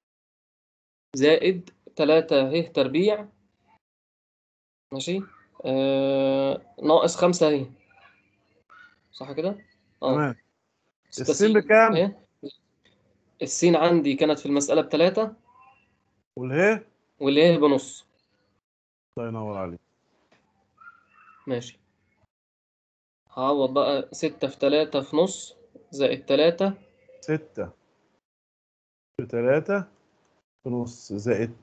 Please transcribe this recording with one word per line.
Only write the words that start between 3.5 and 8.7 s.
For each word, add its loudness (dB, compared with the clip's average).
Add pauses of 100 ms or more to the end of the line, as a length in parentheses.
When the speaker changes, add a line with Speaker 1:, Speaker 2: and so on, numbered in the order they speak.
Speaker 1:
ماشي؟ -6 (440)
آه، 0 (220)
ناقص 2
خمسة 2
ه. -12 (1400)